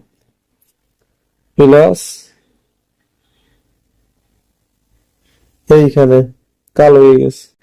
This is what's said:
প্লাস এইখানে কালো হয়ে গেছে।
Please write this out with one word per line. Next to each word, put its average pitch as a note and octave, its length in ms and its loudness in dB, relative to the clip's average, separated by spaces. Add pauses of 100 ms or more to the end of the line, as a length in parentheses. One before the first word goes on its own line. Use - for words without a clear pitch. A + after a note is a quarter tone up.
(1600)
প্লাস C#3+ 440 0 (3750)
এইখানে C#3+ 480 0 (580)
কালো D3 280 0
হয়ে C3 180 2
গেছে। C3 220 -10 (180)